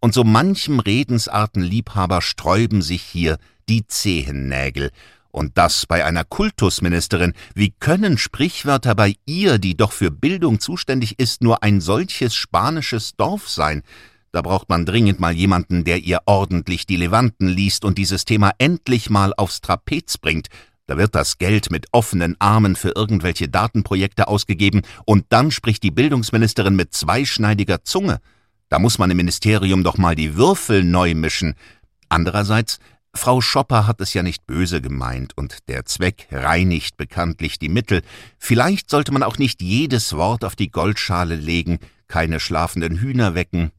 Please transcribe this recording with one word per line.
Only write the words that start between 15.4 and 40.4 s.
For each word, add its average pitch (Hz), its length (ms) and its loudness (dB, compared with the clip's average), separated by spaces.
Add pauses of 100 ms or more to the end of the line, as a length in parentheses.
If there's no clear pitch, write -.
der 85 160 0
ihr 87 260 -2
ordentlich 92 640 0
die 92 100 0
Levanten 95 500 0
liest 95 380 0
und 95 140 0
dieses 95 260 -2
Thema 104 320 2
endlich 127 540 0
mal 98 260 2
aufs - 240 -2
Trapez - 560 -4
bringt. 80 300 -4 (400)
Da 69 100 -4
wird 101 160 2
das - 240 -2
Geld 101 320 0
mit 80 220 -4
offenen 87 480 0
Armen 101 360 4
für - 200 -4
irgendwelche 95 520 -2
Datenprojekte 98 800 0
ausgegeben 101 540 2 (240)
und 202 240 6
dann 127 220 4
spricht - 320 -2
die 98 80 2
Bildungsministerin 113 840 2
mit 90 200 0
zweischneidiger 104 880 0
Zunge. 185 380 -2 (480)
Da 69 100 2
muss 113 180 2
man 92 140 2
im 90 60 2
Ministerium 95 680 2
doch 85 160 0
mal 85 160 2
die 78 200 -2
Würfel 113 480 2
neu 87 300 2
mischen. 80 400 -2 (560)
Andererseits, 101 720 0 (380)
Frau 123 240 2
Schopper 120 460 2
hat 113 120 0
es 95 140 -6
ja 95 80 0
nicht 87 240 -4
böse 85 340 -2
gemeint 64 560 -8
und - 340 -10
der 64 160 -8
Zweck - 460 -4
reinigt 82 640 0
bekanntlich 82 600 -6
die 76 100 -6
Mittel. 95 360 0 (340)
Vielleicht 143 520 0
sollte 147 220 0
man 135 120 0
auch 110 160 -4
nicht 135 220 -2
jedes 117 520 0
Wort 98 320 -2